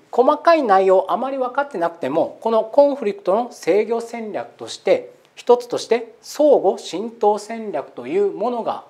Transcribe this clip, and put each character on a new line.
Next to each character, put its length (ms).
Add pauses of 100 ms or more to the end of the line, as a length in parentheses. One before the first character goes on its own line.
(120)
細 260
か 160
い 80
内 240
容 240
あ 60
ま 120
り 80
分 160
か 100
っ 60
て 80
な 140
く 80
て 100
も、 320
こ 120
の 100
コ 220
ン 120
フ 80
リ 100
ク 80
ト 120
の 160
制 360
御 140
戦 320
略 220
と 140
し 100
て、 340 (220)
一 220
つ 100
と 120
し 80
て 340
相 380
互 200
浸 320
透 280
戦 340
略 180
と 160
い 120
う 120
も 200
の 120
が 280